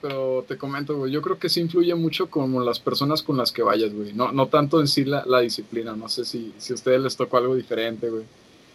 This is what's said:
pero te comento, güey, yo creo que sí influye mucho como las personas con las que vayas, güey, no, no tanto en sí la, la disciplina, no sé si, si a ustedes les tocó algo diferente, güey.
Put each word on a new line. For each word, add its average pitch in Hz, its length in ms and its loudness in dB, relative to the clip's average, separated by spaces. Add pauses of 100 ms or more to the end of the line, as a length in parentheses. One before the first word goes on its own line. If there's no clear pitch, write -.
pero 131 460 -2
te 135 100 -8
comento, 143 400 -6
güey, 131 140 -2
yo 147 100 0
creo 185 160 -2
que 175 120 -2
sí 170 100 0
influye 170 340 2
mucho 165 360 -2
como 131 320 0
las 120 180 0
personas 139 420 0
con 147 160 -2
las 117 140 0
que 120 100 -2
vayas, 107 320 2
güey, 104 200 -8
no, 117 180 0
no 135 160 4
tanto 147 320 4
en 147 80 4
sí 143 160 2
la, 139 220 0
la 127 160 6
disciplina, 113 540 -4
no 110 120 -10
sé 123 160 -6
si, 113 340 -10
si - 140 -8
a 120 40 -4
ustedes 131 260 2
les 131 160 -2
tocó 127 200 0
algo 127 180 2
diferente, 113 540 -2
güey. 110 140 -6 (520)